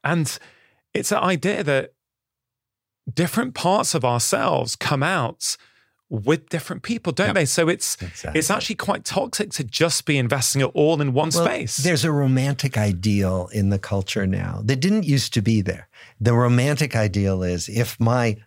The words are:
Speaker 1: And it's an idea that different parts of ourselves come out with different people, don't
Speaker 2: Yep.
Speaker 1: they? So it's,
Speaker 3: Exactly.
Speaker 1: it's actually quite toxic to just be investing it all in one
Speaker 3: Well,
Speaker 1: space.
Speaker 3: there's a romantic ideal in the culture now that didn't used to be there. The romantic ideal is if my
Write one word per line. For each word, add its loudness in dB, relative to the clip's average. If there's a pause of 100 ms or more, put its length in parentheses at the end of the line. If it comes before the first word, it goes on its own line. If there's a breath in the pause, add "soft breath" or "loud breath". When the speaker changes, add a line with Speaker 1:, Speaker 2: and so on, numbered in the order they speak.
Speaker 1:
And 0 (560 soft breath)
it's -2
an 2
idea 0
that 0 (1200)
different 0
parts 2
of 0
ourselves 0
come 0
out -2 (520 soft breath)
with 0
different -8
people, -4
don't 2
Speaker 2:
Yep. 0
Speaker 1:
they? 4
So 2
it's, -2
Speaker 3:
Exactly. -6
Speaker 1:
it's 0
actually -2
quite -4
toxic -2
to -4
just 0
be 2
investing 0
it 2 (100)
all 4
in 0
one 0
Speaker 3:
Well, 2
Speaker 1:
space. -2
Speaker 3:
there's 2
a 2
romantic 0
ideal 0
in 2
the 2
culture -2
now -2
that 0
didn't 2
used 0
to 2
be 2
there. -6 (320 loud breath)
The 4
romantic 2
ideal 2
is -2
if -2
my 2